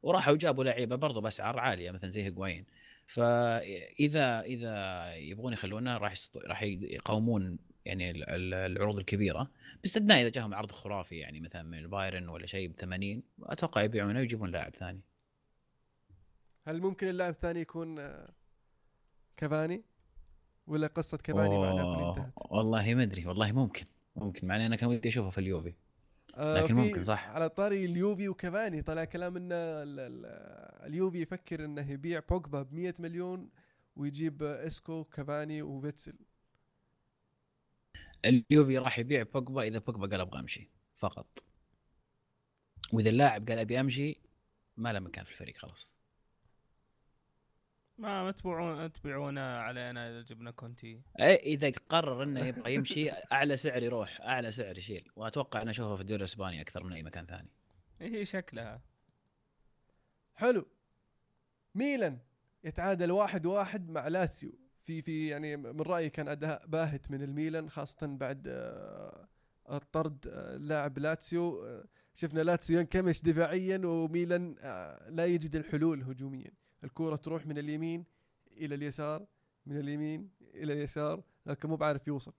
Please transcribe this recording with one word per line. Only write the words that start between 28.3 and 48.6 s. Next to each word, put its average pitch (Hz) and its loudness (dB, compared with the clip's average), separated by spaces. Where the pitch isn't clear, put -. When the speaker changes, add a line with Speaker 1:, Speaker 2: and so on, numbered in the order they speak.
Speaker 2:
طلع 160 -2
كلام 180 -6
إن 180 -6
ال-، 156 -4
ال-، - -14
اليوفي 175 2
يفكر 160 -6
إنه 147 -6
يبيع 156 -4
بوجبا 147 0
بمية 165 -6
مليون 175 -6
ويجيب 147 -4
إسكو، 156 -6
كافاني 151 -4
وفيتسل. 143 -8
Speaker 1:
اليوفي 131 8
راح 127 2
يبيع 123 2
بوجبا 131 -2
إذا 110 0
بوجبا 101 -2
قال 98 0
أبغى 90 -4
أمشي - -10
فقط، - -6
وإذا 110 6
اللاعب 113 6
قال 113 2
أبي 117 2
أمشي 139 0
ما 113 -2
له 98 0
مكان 87 -10
في - -20
الفريق - -14
خلاص. - -16
Speaker 3:
ما، 202 -4
ما 190 -2
تبيعون-، 165 -4